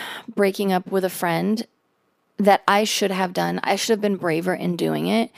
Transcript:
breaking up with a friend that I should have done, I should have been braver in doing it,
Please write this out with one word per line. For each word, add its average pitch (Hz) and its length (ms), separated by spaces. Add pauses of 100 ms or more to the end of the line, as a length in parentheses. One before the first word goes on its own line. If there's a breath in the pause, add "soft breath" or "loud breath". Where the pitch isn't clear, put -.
(320 loud breath)
breaking 196 400
up 185 180
with 190 140
a 180 60
friend 185 560 (720)
that 196 300
I 202 160
should 202 260
have 185 220
done, 175 320
I 185 100
should 196 160
have 214 100
been 202 160
braver 175 380
in 175 220
doing 160 320
it, 226 300